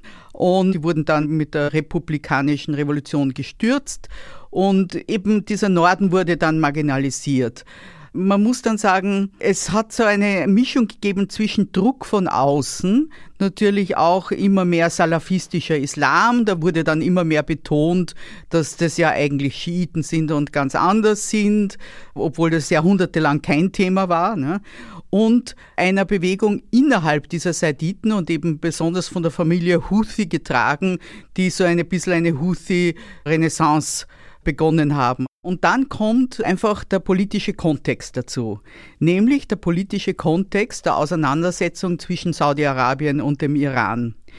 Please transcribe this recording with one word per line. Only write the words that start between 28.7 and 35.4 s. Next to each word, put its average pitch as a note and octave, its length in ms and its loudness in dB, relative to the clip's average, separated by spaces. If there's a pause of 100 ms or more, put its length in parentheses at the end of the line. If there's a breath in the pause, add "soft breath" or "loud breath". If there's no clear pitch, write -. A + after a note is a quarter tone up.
von F3+ 140 -4
der D#3+ 100 0
Familie F3 580 0
Houthi G#3+ 360 0
getragen, D3+ 720 0 (380 loud breath)
die F#3 140 2
so F#3 140 0
eine E3+ 200 2
bisschen F3+ 280 -2
eine E3 280 0
Houthi-Renaissance D#3+ 1700 0 (380 soft breath)
begonnen D#3 520 2
haben. B2+ 280 0 (180)